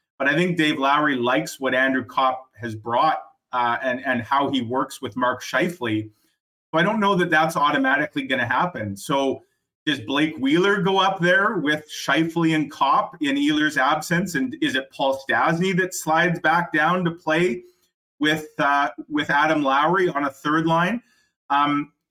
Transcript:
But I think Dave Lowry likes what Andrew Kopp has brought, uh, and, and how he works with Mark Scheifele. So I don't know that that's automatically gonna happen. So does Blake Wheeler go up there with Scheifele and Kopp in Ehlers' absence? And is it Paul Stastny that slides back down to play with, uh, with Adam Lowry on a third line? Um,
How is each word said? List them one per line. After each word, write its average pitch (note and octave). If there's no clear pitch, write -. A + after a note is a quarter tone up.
But -
I C#3+
think E3+
Dave D3+
Lowry D3
likes B2+
what C3
Andrew C3
Kopp C3
has A2+
brought, A#2+
uh, A#2+
and, B2+
and B2
how C3+
he B2+
works B2
with A#2
Mark B2+
Scheifele. A#2+
So D#3+
I E3+
don't G#3+
know G3+
that F3
that's D#3+
automatically D3
gonna B2+
happen. B2
So C#3
does C#3+
Blake D3
Wheeler F3
go F#3+
up F#3+
there F#3+
with D3+
Scheifele D#3+
and D3+
Kopp -
in C#3+
Ehlers' D3
absence? D#3
And C3
is C#3
it C3
Paul C3+
Stastny E3
that F#3
slides E3
back E3+
down E3+
to E3
play E3
with, D3+
uh, C#3+
with D3
Adam D#3
Lowry D#3+
on D3
a C#3
third D#3
line? E3+
Um, C#3+